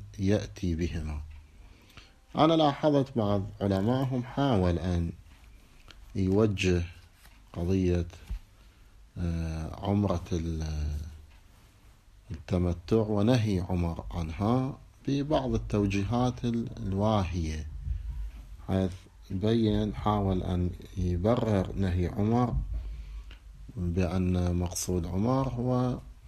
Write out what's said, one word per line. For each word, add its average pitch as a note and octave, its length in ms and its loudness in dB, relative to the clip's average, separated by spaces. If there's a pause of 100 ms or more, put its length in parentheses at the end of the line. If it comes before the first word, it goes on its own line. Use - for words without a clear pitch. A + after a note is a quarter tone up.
(180)
يأتي F#2+ 560 0
بهما. D#2 460 -4 (1160)
أنا D#3 160 6
لاحظت D3 540 4 (100)
بعض G#2 260 2 (180)
علمائهم A#2+ 600 2
حاول G2+ 560 2
أن E2+ 340 0 (1040)
يوجه F#2+ 680 2 (680)
قضية، F2 540 0 (1120)
آه، E2 680 -4
عمرة G2+ 460 2
ال-، D#2 640 -2 (1300)
التمتع F2+ 640 0
ونهي G#2+ 640 4
عمر F2 500 -2
عنها G2+ 680 -2 (300)
ببعض C#3 460 0
التوجيهات G#2+ 920 0
ال-، A#2 320 -2
الواهية، F#2+ 920 0 (1000)
حيث F#2+ 240 0 (380)
بين، G#2+ 640 2
حاول G2 480 2
أن F2+ 280 0 (260)
يبرر F#2+ 800 2
نهي F2 300 0
عمر A2+ 480 2 (1200)
بأن F2+ 800 0
مقصود F2 500 -2
عمر A#2+ 420 0
هو B2 500 0 (300)